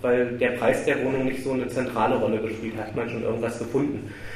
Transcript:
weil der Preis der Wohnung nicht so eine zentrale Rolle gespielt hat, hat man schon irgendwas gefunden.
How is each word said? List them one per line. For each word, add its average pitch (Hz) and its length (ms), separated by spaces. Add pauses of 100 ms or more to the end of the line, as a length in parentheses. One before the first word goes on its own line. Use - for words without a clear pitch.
weil 123 360
der 123 120
Preis - 340
der 135 220
Wohnung 131 180
nicht 127 180
so 135 100
eine 127 180
zentrale 120 480
Rolle 110 220
gespielt 110 380
hat, 107 100
hat - 100
man 113 120
schon 113 140
irgendwas 113 340
gefunden. - 560 (220)